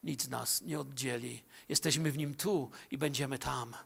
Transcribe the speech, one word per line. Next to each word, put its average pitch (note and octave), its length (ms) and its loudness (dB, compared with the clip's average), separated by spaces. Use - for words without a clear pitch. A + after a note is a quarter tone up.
Nic C#3 260 -2
nas A#2+ 340 0
nie D3+ 180 -4
oddzieli. B2 600 -4
Jesteśmy D#3 440 4
w C#3 60 0
Nim C#3+ 160 0
tu E3 360 2
i - 80 -4
będziemy C3+ 400 0
tam. B2+ 360 -2